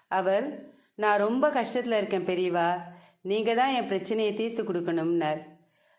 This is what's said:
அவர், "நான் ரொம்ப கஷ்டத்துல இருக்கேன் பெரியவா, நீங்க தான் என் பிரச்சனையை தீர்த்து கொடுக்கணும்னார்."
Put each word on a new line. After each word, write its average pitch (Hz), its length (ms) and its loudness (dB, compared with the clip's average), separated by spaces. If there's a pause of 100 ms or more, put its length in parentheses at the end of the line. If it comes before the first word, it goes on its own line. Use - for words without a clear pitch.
அவர், 190 640 -2 (260)
"நான் 208 220 4
ரொம்ப 226 320 2
கஷ்டத்துல 233 540 0
இருக்கேன் 196 220 -2
பெரியவா, 175 560 0 (400)
நீங்க 214 320 0
தான் 262 200 2
என் 233 140 -2
பிரச்சனையை 208 460 0
தீர்த்து 220 300 -2
கொடுக்கணும்னார்." 165 840 -2 (500)